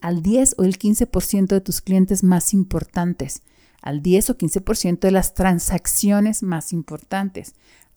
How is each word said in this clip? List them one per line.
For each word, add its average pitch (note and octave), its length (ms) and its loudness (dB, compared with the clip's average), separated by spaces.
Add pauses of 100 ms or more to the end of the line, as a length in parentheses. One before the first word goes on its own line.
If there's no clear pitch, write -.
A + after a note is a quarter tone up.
al E3+ 220 -4
diez A#3+ 360 2
o F#3+ 60 2
el F#3 140 0
quince G#3+ 280 0
por F3+ 160 -2
ciento G3 320 0
de F#3+ 60 2
tus F#3+ 200 -6
clientes F#3+ 420 2
más F#3 320 2
importantes, F3 880 -4 (400)
al D3 180 -6
diez F3+ 300 2
o B3 60 0
quince E3+ 240 -2
por A3 160 -2
ciento F3+ 320 0
de F#3+ 40 4
las F#3+ 220 0
transacciones G3+ 1120 0
más E3+ 280 -4
importantes, F#3 800 -8 (420)